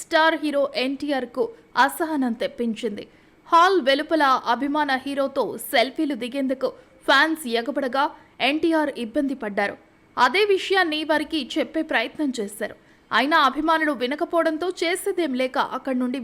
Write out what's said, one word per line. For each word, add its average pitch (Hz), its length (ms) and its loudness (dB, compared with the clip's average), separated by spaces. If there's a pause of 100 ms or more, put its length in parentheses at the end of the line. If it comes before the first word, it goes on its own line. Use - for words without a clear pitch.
స్టార్ 320 420 2
హీరో 285 200 0 (220)
ఎన్టీఆర్ 269 420 -4 (100)
కు 254 80 0 (400)
అసహనం 277 480 -2 (100)
తెప్పించింది. 214 640 -6 (480)
హాల్ 349 360 6
వెలుపల 302 340 2 (320)
అభిమాన 285 400 -2 (120)
హీరోతో 277 380 -2 (280)
సెల్ఫీలు 269 500 0
దిగేందుకు 254 480 -4 (380)
ఫ్యాన్స్ 311 360 4 (160)
ఎగబడగా 269 460 -2 (340)
ఎన్టీఆర్ 311 540 2 (100)
ఇబ్బంది 277 380 -2
పడ్డారు. 202 340 -2 (400)
అదే 269 280 4 (100)
విషయాన్ని 349 500 0
వారికి 302 380 0 (160)
చెప్పే 302 340 -2
ప్రయత్నం 254 480 -2
చేశారు. 202 360 -8 (340)
అయినా 277 280 2 (120)
అభిమానులు 311 420 0
వినకపోవడంతో 320 800 -2 (120)
చేసేదేం 349 520 -2
లేక 254 240 -2
అక్కడి 254 400 -4
నుండి 254 260 -4